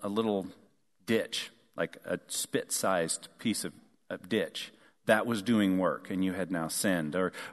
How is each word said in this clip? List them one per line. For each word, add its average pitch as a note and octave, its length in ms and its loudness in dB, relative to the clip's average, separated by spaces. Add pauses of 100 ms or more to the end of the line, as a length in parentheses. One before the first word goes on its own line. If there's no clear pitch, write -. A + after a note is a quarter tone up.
a G#2 60 -4
little G#2 380 0 (580)
ditch, - 440 0 (280)
like E2+ 280 -4
a F2 220 -2
spit-sized - 1000 -2 (100)
piece A2 240 -2
of, E2+ 80 -8 (380)
of F#2 180 -10
ditch, - 460 -2 (320)
that G#2+ 200 4
was A2+ 160 0
doing G2+ 380 4
work, E2+ 320 0
and F#2 120 0
you F#2 100 2
had F#2 180 -4
now E2 160 0
sinned. E2+ 480 0
Or, F#2 180 0 (200)